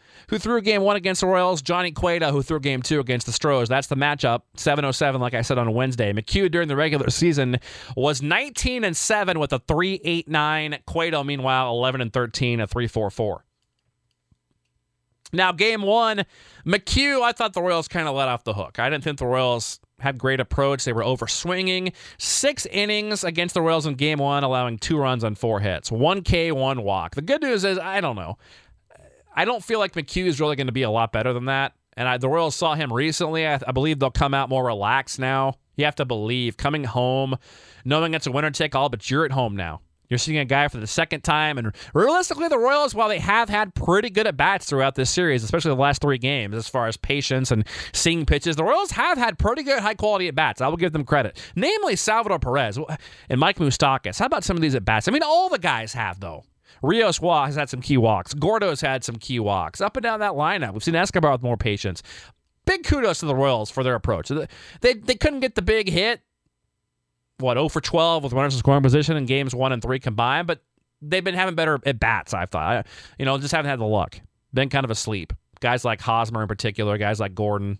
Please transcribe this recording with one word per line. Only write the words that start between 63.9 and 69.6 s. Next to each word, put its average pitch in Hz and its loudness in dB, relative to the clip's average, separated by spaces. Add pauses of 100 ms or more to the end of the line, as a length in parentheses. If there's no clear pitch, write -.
approach. 98 -4 (520)
They, 247 4
they 226 -2
couldn't 285 0
get 262 -2
the 214 -2
big 214 0
hit. 196 0 (1160)
What, 127 0
oh 151 2
for 160 -2
twelve 165 2
with 127 -4
runners 135 2
in 131 -2
scoring 139 6
position 147 4
in 139 -2
games 131 0
one 131 0